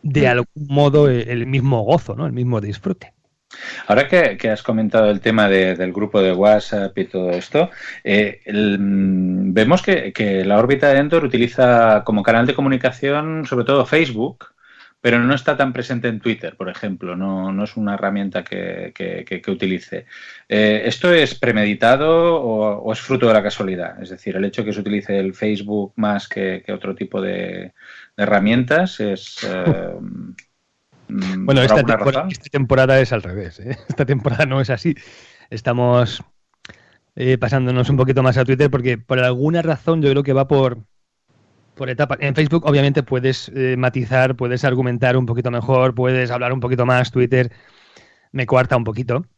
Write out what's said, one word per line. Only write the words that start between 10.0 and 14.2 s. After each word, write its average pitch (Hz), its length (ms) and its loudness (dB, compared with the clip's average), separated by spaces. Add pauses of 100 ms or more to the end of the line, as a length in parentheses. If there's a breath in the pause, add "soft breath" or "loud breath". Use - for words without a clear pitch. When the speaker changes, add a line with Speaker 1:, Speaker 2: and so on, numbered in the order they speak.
Speaker 2:
que 98 320 -2
la 101 140 4
órbita 135 300 4
de 135 100 6
Endor 151 260 2
utiliza 120 800 4
como 107 200 0
canal 117 220 4
de 131 80 0
comunicación 143 920 -2
sobre 123 180 -2
todo 135 220 2
Facebook, 135 600 -2 (540 soft breath)